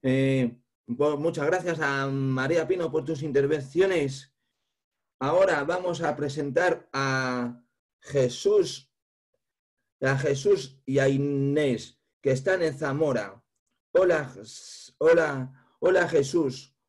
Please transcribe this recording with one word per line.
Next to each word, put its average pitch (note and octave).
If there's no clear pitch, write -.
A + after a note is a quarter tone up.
Eh, C3+
pues D3
muchas D#3
gracias E3+
a C#3
María C3+
Pino E3+
por D3+
tus D3+
intervenciones. D3
Ahora D#3+
vamos F3
a D3+
presentar C#3+
a B2+
Jesús, C#3+
a C3+
Jesús C#3+
y C3+
a C3+
Inés, C#3
que C3+
están F3+
en D#3
Zamora. C3+
Hola, D#3+
Jes-, -
hola, D3+
hola, F3+
Jesús. D3